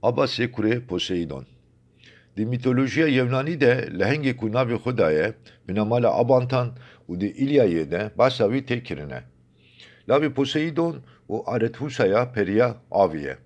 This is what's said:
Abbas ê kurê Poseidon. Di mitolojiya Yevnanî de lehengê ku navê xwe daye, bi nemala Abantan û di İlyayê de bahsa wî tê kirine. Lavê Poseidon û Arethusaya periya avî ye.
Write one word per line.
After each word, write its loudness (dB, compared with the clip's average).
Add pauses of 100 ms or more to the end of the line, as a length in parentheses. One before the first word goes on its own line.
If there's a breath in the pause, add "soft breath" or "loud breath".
Abbas 0
ê 0
kurê 0
Poseidon. -6 (920 soft breath)
Di -2
mitolojiya 0
Yevnanî 0
de 4 (100)
lehengê 0
ku -6
navê 0
xwe -4
daye, 2 (340 loud breath)
bi -4
nemala 2
Abantan 2 (400 loud breath)
û -6
di -2
İlyayê 2
de -4
bahsa 2
wî 0
tê -4
kirine. -10 (840 loud breath)
Lavê 2
Poseidon -2 (320 soft breath)
û -6 (120)
Arethusaya 0
periya 2 (140)
avî 2
ye. -8